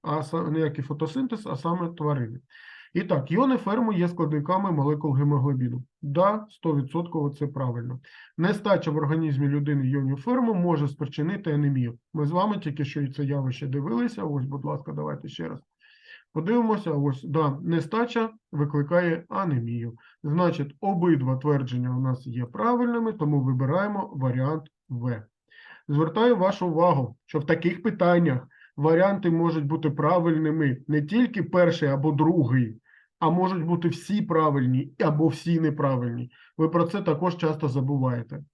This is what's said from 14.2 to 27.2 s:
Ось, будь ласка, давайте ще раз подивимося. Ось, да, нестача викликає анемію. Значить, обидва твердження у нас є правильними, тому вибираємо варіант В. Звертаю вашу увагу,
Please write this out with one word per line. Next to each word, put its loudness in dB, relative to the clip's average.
Ось, -2
будь -8
ласка, -6
давайте -8
ще -10
раз -12
подивимося. 0
Ось, -2
да, 0
нестача -2
викликає 0
анемію. -4
Значить, 0
обидва 2
твердження 0
у -2
нас -2
є -6
правильними, 0
тому 0
вибираємо 0
варіант -2
В. -4
Звертаю 4
вашу 0
увагу, 2